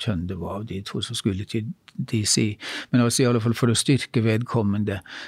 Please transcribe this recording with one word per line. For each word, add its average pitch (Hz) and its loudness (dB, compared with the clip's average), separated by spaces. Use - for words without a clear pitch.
kjønn 92 -2
det 92 -8
var 87 -6
av 113 -8
de 95 -6
to - -6
som 117 -8
skulle 98 -2
til 110 -4
D 117 -2
C, 110 2
men 123 6
altså 120 2
i - 6
alle 120 4
fall 113 2
for 120 4
å - 4
styrke - 2
vedkommende 107 2